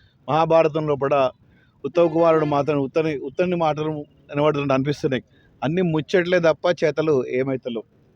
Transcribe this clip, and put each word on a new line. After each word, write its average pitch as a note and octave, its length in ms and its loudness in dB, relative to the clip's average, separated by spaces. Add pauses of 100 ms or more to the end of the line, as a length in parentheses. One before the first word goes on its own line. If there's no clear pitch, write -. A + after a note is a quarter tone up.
(300)
మహాభారతంలో D#3 680 2
కూడా C#3 360 0 (540)
ఉత్తమ E3+ 220 2
కుమారుడు D#3+ 380 2
మాత్రం C#3+ 340 0
ఉత్తని, D3+ 380 -2
ఉత్తని F3 380 -4
మాటలు D#3 360 -2
వినబడుతుంటే D3 840 -2
అనిపిస్తున్నాయి. C3+ 500 -2 (400)
అన్నీ E3 180 -2
ముచ్చట్లే F3 580 0
తప్ప E3+ 440 0
చేతలు D3+ 440 0
ఏమైతలేవు. B2+ 560 -4 (320)